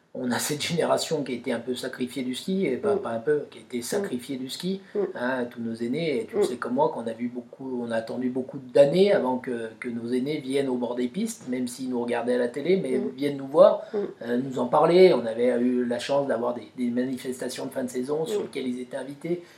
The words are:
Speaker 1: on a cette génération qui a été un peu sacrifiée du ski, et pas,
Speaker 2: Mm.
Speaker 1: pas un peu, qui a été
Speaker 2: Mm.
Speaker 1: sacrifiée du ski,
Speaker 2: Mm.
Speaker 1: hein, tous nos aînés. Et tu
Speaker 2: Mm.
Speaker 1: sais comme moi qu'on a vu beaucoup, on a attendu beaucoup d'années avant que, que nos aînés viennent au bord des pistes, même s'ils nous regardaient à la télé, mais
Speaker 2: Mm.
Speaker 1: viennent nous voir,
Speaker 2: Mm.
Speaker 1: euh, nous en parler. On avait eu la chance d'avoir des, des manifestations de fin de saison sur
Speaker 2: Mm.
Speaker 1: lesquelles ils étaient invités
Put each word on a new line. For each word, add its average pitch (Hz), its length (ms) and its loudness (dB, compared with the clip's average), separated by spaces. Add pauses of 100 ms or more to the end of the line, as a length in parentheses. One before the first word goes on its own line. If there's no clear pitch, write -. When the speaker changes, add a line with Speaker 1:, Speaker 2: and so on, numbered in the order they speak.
(140)
Speaker 1:
on 127 160 -4
a 117 80 0
cette 143 220 -4
génération 143 600 0
qui 131 100 -6
a 120 40 -2
été 120 180 -4
un 117 40 -2
peu 123 160 -4
sacrifiée 127 480 -6
du 127 120 -4
ski, 190 320 -2
et 127 100 2
pas, 139 200 2
Speaker 2:
Mm. - 20 0
Speaker 1:
pas 117 140 -4
un 117 60 -2
peu, 147 320 0
qui - 80 -20
a - 40 -20
été - 160 -6
Speaker 2:
Mm. 117 40 -2
Speaker 1:
sacrifiée 139 540 -4
du 131 140 -8
ski, 190 320 -4 (120)
Speaker 2:
Mm. 208 40 -2 (160)
Speaker 1:
hein, 123 320 -2
tous 120 160 -10
nos 113 120 -4
aînés. 127 460 -2
Et 113 60 -6
tu - 100 -10
Speaker 2:
Mm. 202 60 4
Speaker 1:
sais 127 140 0
comme 120 180 -4
moi 147 160 4
qu'on 120 160 -8
a 113 80 -4
vu 120 140 -4
beaucoup, 123 540 -8
on 117 80 -6
a 113 60 0
attendu 123 320 -2
beaucoup 127 300 -4
d'années 156 560 6
avant 127 240 2
que, 117 320 -6 (100)
que 123 80 -8
nos 117 240 -4
aînés 131 280 0
viennent 135 280 0
au 127 60 0
bord 120 220 -2
des 123 120 0
pistes, 214 400 -4
même 127 180 -2
s'ils 131 220 -8
nous 123 140 -2
regardaient 120 320 0
à 123 40 2
la 123 100 2
télé, 151 280 2
mais 131 220 0
Speaker 2:
Mm. - 180 -2
Speaker 1:
viennent 143 220 -2
nous 135 80 -8
voir, 180 380 8 (100)
Speaker 2:
Mm. 208 40 -2 (280)
Speaker 1:
euh, 120 100 0
nous 131 220 -2
en 127 80 0
parler. 165 480 8
On 120 100 0
avait 117 240 0 (100)
eu 123 280 2
la 120 120 -2
chance 139 280 0
d'avoir 120 260 0
des, 117 240 -10
des 123 140 0
manifestations 127 720 -4
de 131 60 -8
fin 131 140 -4
de 123 60 -4
saison 147 360 -2
sur 208 140 -2
Speaker 2:
Mm. - 20 -2
Speaker 1:
lesquelles 131 240 -6
ils 123 160 -4
étaient - 160 -8
invités 156 440 -6 (160)